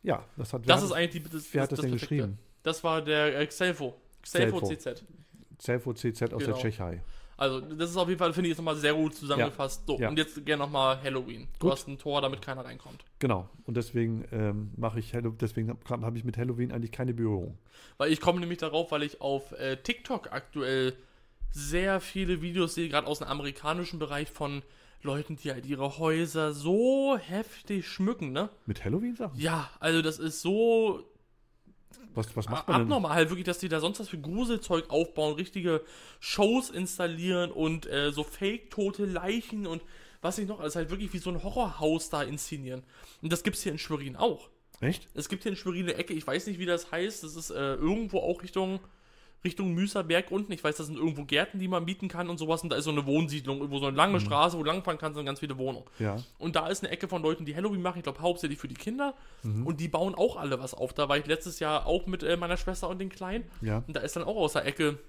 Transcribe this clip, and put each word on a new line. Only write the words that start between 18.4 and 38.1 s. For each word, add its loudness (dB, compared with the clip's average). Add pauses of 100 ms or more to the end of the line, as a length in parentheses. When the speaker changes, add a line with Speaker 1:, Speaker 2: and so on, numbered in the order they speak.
Speaker 2:
nämlich -2
darauf, 0
weil 2
ich -6
auf, -2
äh, -2
TikTok -4
aktuell 0 (580)
sehr 0
viele -2
Videos 0
sehe, -2
gerade 0
aus -2
dem -8
amerikanischen -4
Bereich -4
von -4 (400)
Leuten, -4
die -6
halt -6
ihre -2
Häuser 2
so 4
heftig -4
schmücken, 0
ne? 0 (160)
Speaker 1:
Mit -4
Halloween-Sachen? -2
Speaker 2:
Ja, 0 (100)
also 4
das 0
ist -4
so 4 (1080)
Speaker 1:
Was, -2
was -2
macht -2
Speaker 2:
a-, 4
Speaker 1:
man 8
denn? 4
Speaker 2:
abnormal, 2
halt 6
wirklich, -4
dass -2
die -4
da 2
sonst -2
was -8
für -8
Gruselzeug 0
aufbauen, 2
richtige 0 (360)
Shows 4
installieren 0
und, 0
äh, 2